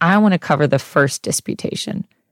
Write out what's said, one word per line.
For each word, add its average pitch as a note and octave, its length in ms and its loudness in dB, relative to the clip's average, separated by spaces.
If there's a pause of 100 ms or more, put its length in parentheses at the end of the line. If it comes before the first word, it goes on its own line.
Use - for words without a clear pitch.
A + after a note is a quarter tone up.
I F#3 160 4
want G#3 160 4
to E3 40 2
cover D3 280 0
the C#3 120 2
first - 440 -2
disputation, - 840 -8 (260)